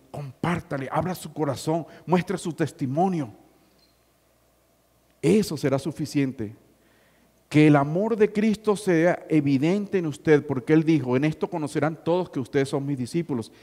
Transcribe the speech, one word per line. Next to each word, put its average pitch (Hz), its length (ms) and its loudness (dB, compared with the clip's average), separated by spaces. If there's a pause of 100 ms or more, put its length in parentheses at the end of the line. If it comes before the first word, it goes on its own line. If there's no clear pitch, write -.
(100)
compártale, 143 800 -6
abra 160 240 -2
su 151 180 -16
corazón, 151 540 -4 (200)
muestre 175 320 0
su 165 160 -8
testimonio. 151 760 -2 (1900)
Eso 185 340 2
será 135 220 0
suficiente. 131 800 -4 (920)
Que 151 200 6
el 147 80 8
amor 170 400 0
de 208 160 2
Cristo 208 420 0
sea 175 540 0
evidente 160 680 2
en 175 80 -2
usted, 147 380 2
porque 139 280 -2
él 160 100 6
dijo, 139 340 2
"En 139 80 0
esto 156 240 -2
conocerán 156 540 -4
todos 175 280 0
que 147 100 -6
ustedes 135 280 -2
son 139 160 -4
mis 139 140 -4
discípulos, 131 540 -4 (100)